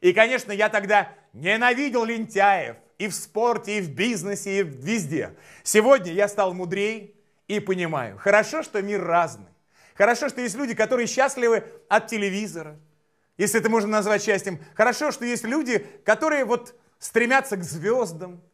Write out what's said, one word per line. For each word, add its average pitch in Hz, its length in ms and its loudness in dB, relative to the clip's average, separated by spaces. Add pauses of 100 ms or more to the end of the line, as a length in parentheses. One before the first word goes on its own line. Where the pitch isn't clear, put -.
И, 180 100 6
конечно, 220 400 2
я 208 160 0
тогда 202 400 0 (240)
ненавидел 240 720 0
лентяев 196 720 0 (220)
и 208 100 -4
в 175 60 -8
спорте, 214 640 -2
и - 20 -2
в 175 140 -6
бизнесе, 196 680 -4
и - 20 2
везде. 147 720 -4 (280)
Сегодня 214 500 4
я 196 160 2
стал 202 240 -2
мудрее 196 600 -4 (360)
и 208 100 -2
понимаю, 160 600 -4
хорошо, 214 440 2
что 208 200 -6
мир 202 200 -4
разный. 165 440 0 (480)
Хорошо, 233 340 2
что 247 140 -6
есть 220 140 -6
люди, 247 180 -4
которые 226 320 2
счастливы 247 580 2 (240)
от 214 200 4
телевизора, 185 680 -6 (600)
если 208 220 2
это 196 100 0
можно 220 180 2
назвать 208 340 2
счастьем. 196 400 -2 (120)
Хорошо, 247 360 2
что - 140 -8
есть 240 200 -4
люди, 247 340 0 (260)
которые 277 400 2
вот 240 340 -4 (200)
стремятся 240 580 0
к 180 60 -8
звездам. 175 800 -4 (120)